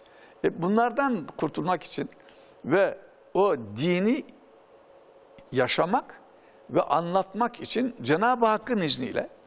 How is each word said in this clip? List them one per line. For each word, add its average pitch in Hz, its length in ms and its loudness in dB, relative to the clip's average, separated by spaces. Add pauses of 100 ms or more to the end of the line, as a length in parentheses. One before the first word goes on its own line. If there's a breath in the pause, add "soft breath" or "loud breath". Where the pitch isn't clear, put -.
(440 loud breath)
E, - 180 -2
bunlardan 226 640 0 (100)
kurtulmak 165 460 -2
için - 280 -8 (540 loud breath)
ve 185 340 2 (360)
o 185 220 4
dini 175 680 0 (1300)
yaşamak 156 680 0 (500 loud breath)
ve 143 120 2
anlatmak 185 800 0
için - 420 -4
Cenab-ı 226 440 2
Hakk'ın 214 340 0
izniyle 131 480 -2 (180)